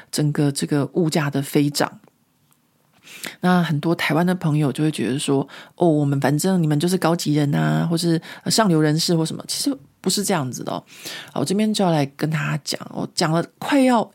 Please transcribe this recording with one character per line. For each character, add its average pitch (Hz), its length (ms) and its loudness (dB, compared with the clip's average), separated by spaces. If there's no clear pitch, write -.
整 147 220 0
个 143 180 2
这 143 140 -6
个 143 280 0
物 175 160 2
价 147 200 0
的 139 120 -2
飞 147 280 0
涨。 - 300 -4
那 180 200 4
很 156 180 0
多 165 160 0
台 - 180 -2
湾 170 120 2
的 185 100 2
朋 151 220 0
友 147 140 2
就 151 120 -2
会 156 80 2
觉 120 180 -4
得 135 100 -2
说 139 280 0
，“哦， 175 120 2
我 151 180 4
们 139 160 0
反 143 140 2
正 190 260 2
你 156 60 2
们 147 120 2
就 175 80 0
是 185 100 2
高 165 180 2
级 151 180 -2
人 147 200 2
啊， 156 360 0
或 165 80 0
是， 165 240 0
呃， 185 80 -4
上 220 180 4
流 160 100 4
人 151 180 2
士 170 180 0
或 160 100 2
什 - 100 -6
么。” - 120 -12
其 - 140 -6
实 277 140 -2
不 190 100 -4
是 196 140 -2
这 202 100 -2
样 139 160 -2
子 - 140 -10
的 - 80 -6
哦。 - 100 -6
好， - 80 -2
我 139 40 0
这 185 80 -2
边 214 200 0
就 208 100 0
要 175 80 4
来 147 140 2
跟 151 140 -2
大 156 80 -2
家 147 260 -2
讲， - 160 -8
我 - 200 -8
讲 160 180 0
了 170 120 2
快 277 240 0
要 247 340 2